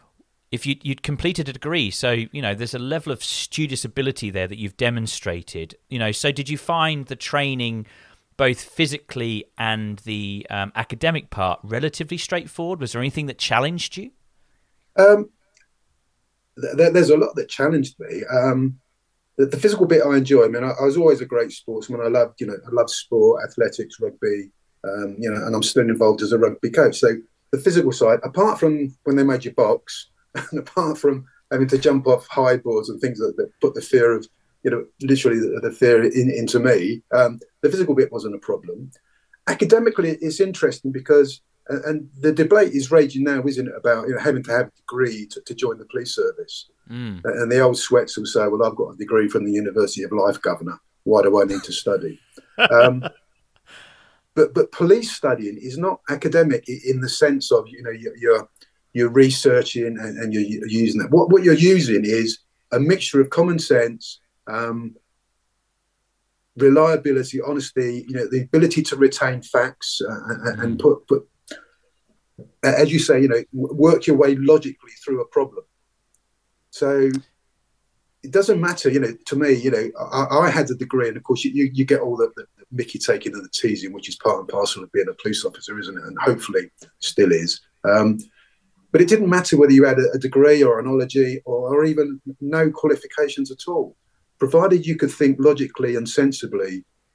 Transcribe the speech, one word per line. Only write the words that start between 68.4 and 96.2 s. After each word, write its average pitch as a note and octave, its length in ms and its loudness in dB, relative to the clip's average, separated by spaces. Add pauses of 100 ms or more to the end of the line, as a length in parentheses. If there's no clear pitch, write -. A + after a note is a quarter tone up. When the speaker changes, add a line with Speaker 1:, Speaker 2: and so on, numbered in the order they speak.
Speaker 2:
ability D#3+ 420 2
to - 120 -6
retain C3+ 460 0
facts, - 640 -4
uh, A2 120 -10 (280)
and, A2 140 -6
and A#2 160 -4
Speaker 1:
Mm. - 40 -6
Speaker 2:
put, - 260 2
put, - 200 -2 (1400)
a-, C3+ 160 2
as D3+ 120 6
you D#3+ 80 2
say, C#3 220 4
you C#3 60 6
know, A#2 160 0 (100)
w-, C3 200 -6
work E3 340 4
your D3+ 80 4
way C#3 200 4
logically C#3 560 2 (120)
through C3 180 -4
a - 60 -6
problem. G#2+ 380 -4 (1080)
So C#3 380 0 (1120)
it C3 80 -14
doesn't G3 280 2
matter, E3+ 300 -2
you C3+ 100 2
know, A2+ 140 -2 (140)
to C#3+ 80 -4
me, C#3+ 180 2
you B2+ 180 0
know, A2+ 280 -2
I, C3+ 460 0
I E3+ 40 2
had D3 200 0
a C3 60 -6
degree, B2+ 340 -2
and A2 80 -10
of - 60 -16
course B2 200 -2
you, C3+ 80 -2
you, C#3 220 0
you C3 120 0
get C3+ 160 2
all A#2+ 160 -4
the, A#2 180 0
the, - 100 -18 (120)
the - 140 -20
mickey B2 280 -8
taking - 340 -2
and G2+ 100 -14
the - 60 -20
teasing, F#2+ 440 -4
which G2+ 160 -16
is - 60 -12
part G2+ 240 -2
and F2+ 80 -14
parcel G2+ 360 -6
of - 100 -18
being F#2+ 160 0
a - 120 -10
police G#2+ 240 -6
officer, - 340 -12
isn't C6+ 180 -12
it? - 60 -14
And - 160 -14
hopefully - 520 -2 (280)
still - 320 0
is. E2+ 300 -2 (220)
Um, G#2+ 340 2 (760)
but D#3+ 100 6
it E3+ 80 6
didn't G#3+ 200 4
matter F3 280 2
whether C#3 160 8
you C3+ 100 10
had C3 160 4
a, B2 140 2
a C3+ 40 -4
degree C#3 460 4
or A#2 160 4
an B2 80 -6
ology C3 580 0
or, B2+ 300 -2
or D3+ 100 4
even D3 340 -2 (200)
no D#3 320 0
qualifications C#3+ 800 -4
at - 160 -14
all, E3+ 280 -4 (440)
provided E3 460 4
you D#3+ 100 -4
could C#3+ 160 0
think C3+ 280 2
logically C3+ 560 0
and A#2 140 -4
sensibly, A2 760 -4 (300)